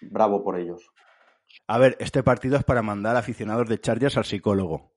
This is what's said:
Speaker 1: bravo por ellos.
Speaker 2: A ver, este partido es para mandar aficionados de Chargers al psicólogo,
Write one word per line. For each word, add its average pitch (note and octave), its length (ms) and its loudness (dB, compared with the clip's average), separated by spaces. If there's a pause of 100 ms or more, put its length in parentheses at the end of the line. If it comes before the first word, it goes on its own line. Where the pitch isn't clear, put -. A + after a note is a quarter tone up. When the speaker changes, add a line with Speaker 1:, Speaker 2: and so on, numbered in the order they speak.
Speaker 1:
bravo G2+ 420 0
por F#2 160 -4
ellos. F2 320 -10 (760)
Speaker 2:
A A2+ 120 -2
ver, B2+ 220 6
este B2 220 -2
partido C3 340 2
es C3+ 80 0
para B2 180 2
mandar G#2+ 340 -2
aficionados A2+ 520 -4
de A2 100 -2
Chargers B2 380 0
al A2+ 80 0
psicólogo, F#2+ 720 -2